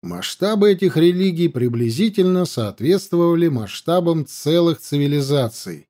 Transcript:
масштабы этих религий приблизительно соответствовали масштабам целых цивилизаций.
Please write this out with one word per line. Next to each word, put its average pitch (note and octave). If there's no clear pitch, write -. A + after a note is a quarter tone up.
масштабы G3
этих F#3
религий F3
приблизительно D#3
соответствовали E3+
масштабам E3
целых E3+
цивилизаций. C#3